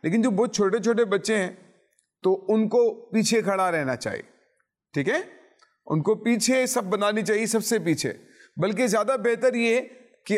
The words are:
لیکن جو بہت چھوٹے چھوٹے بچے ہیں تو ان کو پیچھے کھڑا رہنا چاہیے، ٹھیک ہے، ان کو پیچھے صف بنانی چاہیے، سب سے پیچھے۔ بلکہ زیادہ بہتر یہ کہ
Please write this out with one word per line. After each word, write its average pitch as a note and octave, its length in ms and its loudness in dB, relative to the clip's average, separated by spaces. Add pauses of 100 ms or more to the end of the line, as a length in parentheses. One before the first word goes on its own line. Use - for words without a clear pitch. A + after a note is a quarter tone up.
لیکن F#3+ 180 0
جو B3 100 2
بہت G#3 220 0
چھوٹے G#3 260 2
چھوٹے A3+ 260 2
بچے G3+ 320 0
ہیں F3+ 140 -2 (720)
تو F#3+ 240 0
ان A3 220 2
کو A#3+ 420 0
پیچھے A3 300 2
کھڑا F#3+ 300 0
رہنا C#3+ 240 -2
چاہیے، - 260 -8 (720)
ٹھیک C#3+ 160 -2
ہے، D4 120 0 (640)
ان D#3 180 -2
کو G#3+ 120 2
پیچھے A#3 500 0
صف A#3+ 180 -2
بنانی G#3 380 0
چاہیے، G#3+ 240 0
سب G#3+ 180 -2
سے A3+ 160 0
پیچھے۔ D#3+ 340 -2 (440)
بلکہ G3+ 300 0
زیادہ G#3+ 360 0
بہتر A#3+ 300 2
یہ A#3 280 2 (440)
کہ G#3 120 0